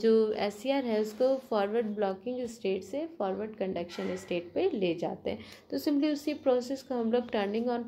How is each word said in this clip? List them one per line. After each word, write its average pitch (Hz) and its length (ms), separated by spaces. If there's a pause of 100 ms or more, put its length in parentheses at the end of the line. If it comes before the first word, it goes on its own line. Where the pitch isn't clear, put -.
जो 226 100 (280)
एस 208 200
सी 262 120
आर 269 140
है 220 160
उसको 254 340 (160)
forward 214 440
ब्लॉकिंग 214 540
state 190 360
से 294 220 (120)
forward 202 380
conduction 190 600
state 175 380
पे 339 160
ले 185 240
जाते - 360
हैं। - 80 (320)
तो 277 80
simply 294 340
उसी 294 240
process 254 460
को - 120
हम 226 180
लोग 240 180
turning 220 460
on 233 100